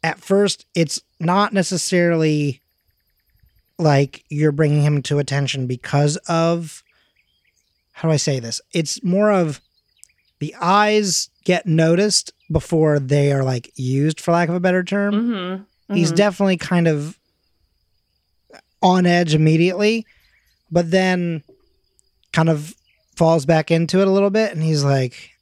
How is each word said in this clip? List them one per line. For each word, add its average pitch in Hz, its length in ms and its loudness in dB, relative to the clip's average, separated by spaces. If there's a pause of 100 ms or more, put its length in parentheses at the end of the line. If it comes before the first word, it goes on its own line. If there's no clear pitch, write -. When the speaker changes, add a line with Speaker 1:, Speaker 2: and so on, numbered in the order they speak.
Speaker 1:
at 160 180 -4
first, 202 540 -2
it's 165 260 -2 (180)
not 180 340 0
necessarily 165 1080 0 (1160)
like 143 500 0
you're 151 240 0
bringing 147 300 2
him 147 200 2
to 147 160 -4
attention 139 480 -4
because 143 500 -2 (120)
of, 165 540 -2 (1080)
how - 160 -6
do 160 40 2
I 151 60 2
say 135 220 -2
this? 117 200 -10 (120)
It's 160 300 -6
more 202 280 0
of 170 300 -2 (760)
the 151 220 -8
eyes 208 680 0 (160)
get 180 220 0
noticed 170 680 2 (180)
before 156 480 2
they 143 340 2
are, 139 120 0
like, 127 320 -4
used, 135 440 -2
for 175 120 -2
lack 170 160 2
of 170 60 -2
a 180 60 -2
better 180 220 0
term. 202 320 -2
Speaker 2:
Mm-hmm. 202 800 -6
Speaker 1:
He's 170 140 2
Speaker 2:
Mm-hmm. 165 80 -2
Speaker 1:
definitely 196 400 2
kind 170 320 0
of 151 300 -4 (1600)
on 180 240 4
edge 175 280 2
immediately, 180 720 2 (640)
but 165 200 0
then 180 520 0 (880)
kind 160 160 2
of 156 260 -2 (420)
falls 165 280 2
back 160 260 2
into 165 300 0
it 196 80 2
a - 20 2
little 196 200 2
bit, 220 220 0
and 156 100 -6
he's 156 220 0
like 135 460 -2 (120)